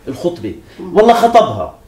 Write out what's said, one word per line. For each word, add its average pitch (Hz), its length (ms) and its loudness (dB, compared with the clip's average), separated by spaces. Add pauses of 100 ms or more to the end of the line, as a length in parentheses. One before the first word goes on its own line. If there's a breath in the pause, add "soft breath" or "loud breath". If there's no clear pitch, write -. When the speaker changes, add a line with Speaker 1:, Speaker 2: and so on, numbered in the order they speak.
Speaker 1:
الخطبة. 131 460 -8 (260 loud breath)
Speaker 2:
مم. 175 160 -8
Speaker 1:
والله 233 180 4
خطبها. 233 600 0 (140)